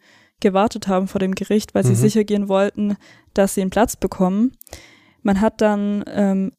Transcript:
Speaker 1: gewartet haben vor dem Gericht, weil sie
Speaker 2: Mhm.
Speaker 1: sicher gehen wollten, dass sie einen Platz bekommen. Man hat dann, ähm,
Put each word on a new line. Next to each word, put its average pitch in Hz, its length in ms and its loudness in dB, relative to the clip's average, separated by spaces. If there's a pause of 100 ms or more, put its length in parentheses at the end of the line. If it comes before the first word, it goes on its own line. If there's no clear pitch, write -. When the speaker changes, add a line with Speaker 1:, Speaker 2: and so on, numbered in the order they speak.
(400)
Speaker 1:
gewartet 202 480 0
haben 190 200 0
vor 196 120 -4
dem 190 160 -2
Gericht, 208 400 -2
weil 196 80 2
sie - 80 4
Speaker 2:
Mhm. - 40 4
Speaker 1:
sicher 214 280 2
gehen 202 240 -2
wollten, 202 480 0 (380)
dass 196 200 2
sie 202 80 -2
einen 185 80 -2
Platz 208 280 0
bekommen. 190 560 0 (680)
Man 196 180 2
hat 220 180 0
dann, 208 480 0
ähm, 190 520 0